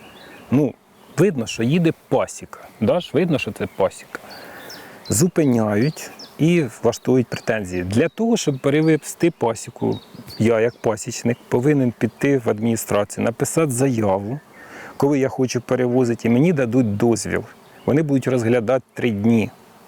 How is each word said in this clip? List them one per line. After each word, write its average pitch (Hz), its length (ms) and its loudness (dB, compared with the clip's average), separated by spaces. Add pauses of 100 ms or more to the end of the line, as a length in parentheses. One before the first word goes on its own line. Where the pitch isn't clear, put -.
(500)
Ну, 131 240 2 (440)
видно, 147 280 0
що - 160 -8
їде 160 300 2 (160)
пасіка. - 520 -4 (200)
Да 135 200 2
ж? - 140 -12
Видно, 156 240 2
що 107 140 -6
це - 240 -6
пасіка. - 420 -4 (880)
Зупиняють 120 1040 2 (280)
і 165 260 2 (180)
влаштовують 123 440 2
претензії. 92 560 -4
Для 107 260 0
того, 226 280 0
щоб 139 220 -2
перевести 156 720 2
пасіку, 113 720 -4 (380)
я, 110 220 4
як 117 200 0
пасічник, 117 580 -4 (100)
повинен 127 500 2
піти 139 460 0
в 113 60 0
адміністрацію, 107 760 -2
написати 143 480 -2
заяву, 113 680 0 (560)
коли 143 220 2
я 131 100 2
хочу 127 320 -2
перевозити, 123 680 0
і - 20 4
мені 143 220 4
дадуть 123 440 0
дозвіл. 101 480 0 (420)
Вони 143 160 2
будуть 139 240 0
розглядати 123 580 0 (100)
три 120 160 -2
дні, 107 400 2 (380)